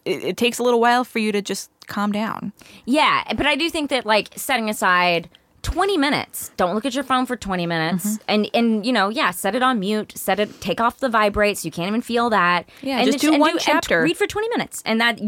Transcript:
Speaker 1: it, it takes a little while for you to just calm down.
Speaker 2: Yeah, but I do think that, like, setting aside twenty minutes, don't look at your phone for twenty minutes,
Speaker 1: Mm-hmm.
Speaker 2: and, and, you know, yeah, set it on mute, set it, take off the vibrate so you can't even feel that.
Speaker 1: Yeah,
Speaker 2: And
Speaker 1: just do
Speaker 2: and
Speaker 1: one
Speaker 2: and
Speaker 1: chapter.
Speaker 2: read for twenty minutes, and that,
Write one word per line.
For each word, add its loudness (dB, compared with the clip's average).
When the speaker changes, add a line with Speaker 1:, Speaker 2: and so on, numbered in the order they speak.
Speaker 1:
it, -2
it -2
takes 0
a -4
little 2
while 4
for -6
you 0
to 0
just -8
calm -4
down. -6
Speaker 2:
Yeah, 2
but -2
I 2
do -2
think -4
that, -2
like, 2
setting -2
aside 2
twenty 0
minutes, -2
don't 0
look -2
at -2
your -4
phone 0
for -4
twenty -4
minutes, 0
Speaker 1:
Mm-hmm. -4
Speaker 2:
and, 2
and, 2
you 0
know, 2
yeah, 0
set -4
it 0
on 2
mute, -2
set -2
it, -2
take -4
off 0
the -2
vibrate 2
so -8
you -6
can't -4
even -2
feel 0
that. 2
Speaker 1:
Yeah, -2
Speaker 2:
And 2
Speaker 1:
just 2
do 4
Speaker 2:
and 4
Speaker 1:
one 4
Speaker 2:
and -2
Speaker 1:
chapter. 2
Speaker 2:
read 2
for 2
twenty -4
minutes, -4
and 0
that, 0